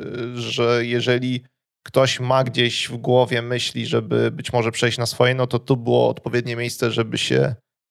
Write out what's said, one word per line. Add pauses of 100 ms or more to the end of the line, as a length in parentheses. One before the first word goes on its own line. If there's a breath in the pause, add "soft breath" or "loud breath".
(340)
że
jeżeli (420)
ktoś
ma
gdzieś
w
głowie
myśli,
żeby
być
może
przejść
na
swoje,
no
to
tu
było
odpowiednie
miejsce,
żeby
się, (360)